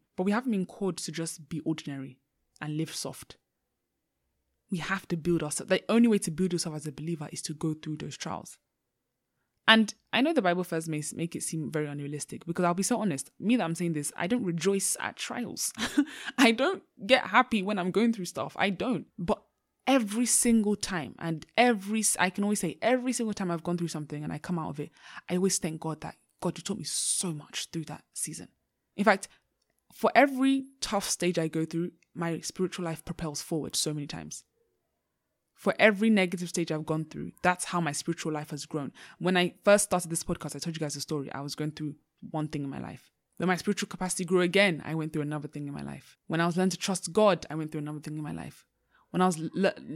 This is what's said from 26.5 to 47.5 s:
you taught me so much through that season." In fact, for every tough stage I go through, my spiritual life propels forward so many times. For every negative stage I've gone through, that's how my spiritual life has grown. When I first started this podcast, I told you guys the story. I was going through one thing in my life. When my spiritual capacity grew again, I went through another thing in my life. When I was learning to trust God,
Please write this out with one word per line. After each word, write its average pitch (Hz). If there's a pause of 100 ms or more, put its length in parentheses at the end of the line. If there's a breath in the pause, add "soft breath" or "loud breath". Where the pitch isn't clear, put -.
you 170
taught 202
me 170
so -
much -
through 165
that 147 (100)
season." - (480)
In 202
fact, 196 (640 soft breath)
for -
every 269 (160)
tough -
stage 175
I 160
go 160
through, 170 (240)
my 170
spiritual 180
life 160
propels 156
forward -
so -
many 147
times. - (1080)
For -
every 214
negative 185
stage 170
I've 156
gone 156
through, 156 (100)
that's 180
how 180
my 156
spiritual 165
life 151
has 143
grown. 143 (260 loud breath)
When 180
I 175 (100)
first 202
started 180
this 165
podcast, 165
I 143
told 165
you 165
guys 147
the 143
story. 143
I -
was 143
going 151
through 151 (340)
one 156
thing 147
in 139
my 135
life. - (280)
When 170
my 180
spiritual 202
capacity 185
grew 180
again, 180
I 156
went 156
through 151
another 147
thing 147
in 143
my 143
life. 143 (120)
When 165
I 170
was 170
learning 185
to 180
trust -
God, 196